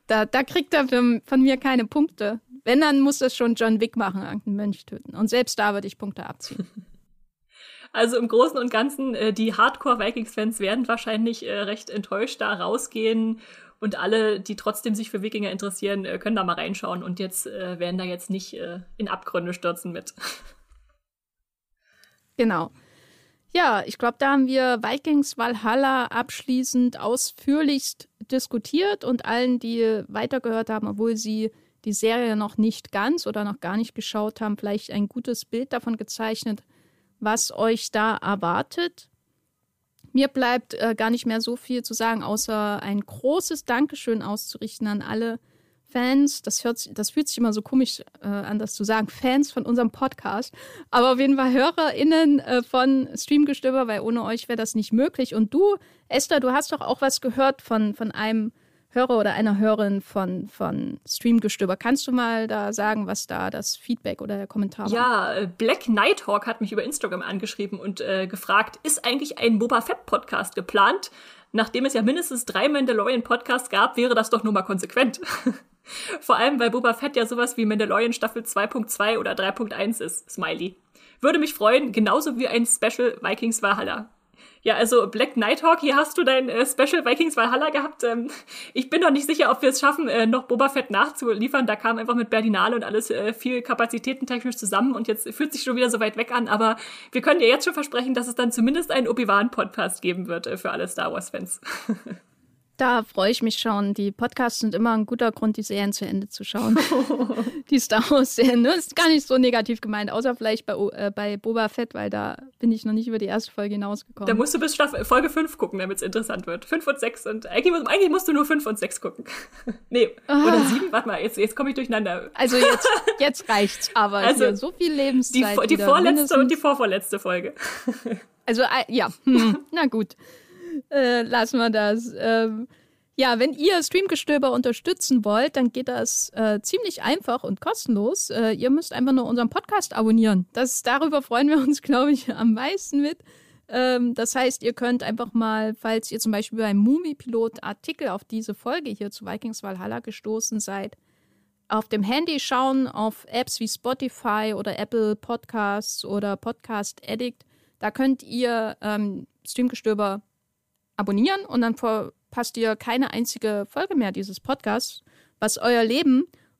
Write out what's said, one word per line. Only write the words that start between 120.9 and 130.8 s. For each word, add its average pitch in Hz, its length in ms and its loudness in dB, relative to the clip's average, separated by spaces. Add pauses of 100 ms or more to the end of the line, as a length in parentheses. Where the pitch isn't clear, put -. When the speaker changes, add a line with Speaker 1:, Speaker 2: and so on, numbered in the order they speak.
Speaker 2:
Warte 240 180 0
mal, 190 120 -4
jetzt, 214 140 -4
jetzt 214 220 0
komme 277 140 0
ich - 40 -6
durcheinander. 214 580 -4
Speaker 1:
Also 247 220 2
jetzt, 494 320 4 (160)
Speaker 2:
<laughs> 427 160 0
Speaker 1:
jetzt - 300 0
reicht's, 208 440 0
aber 208 260 2
Speaker 2:
Also 220 260 4
Speaker 1:
hier 202 100 2
so 269 160 -6
viel 339 220 0
Lebenszeit 269 420 0 (160)
Speaker 2:
die 208 60 2
vo-, 247 60 4
die 220 120 -2
Speaker 1:
wieder, 208 100 0
Speaker 2:
vorletzte 294 360 6
und 285 80 0
die 320 80 6
Speaker 1:
mindestens. 269 240 4
Speaker 2:
vorvorletzte 208 580 0
Folge. 180 400 -4
<laughs> - 600 -6 (260)
Speaker 1:
Also, 240 180 2
äh, - 40 4 (200)
ja, 226 220 0 (160)
hm, 226 340 6 (120)
na 320 140 2
gut. 220 300 -2 (760)